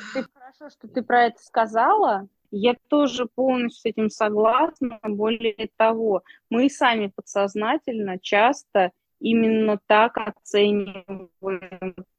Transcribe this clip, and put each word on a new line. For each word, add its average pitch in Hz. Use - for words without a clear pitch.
ты, 262
хорошо, 269
что -
ты 233
про 240
это 233
сказала. 226
Я 220
тоже 254
полностью 254
с -
этим 220
согласна. 226
Более 220
того, 226
мы 240
и -
сами 226
подсознательно 208
часто 208
именно 220
так 220
оцениваем 190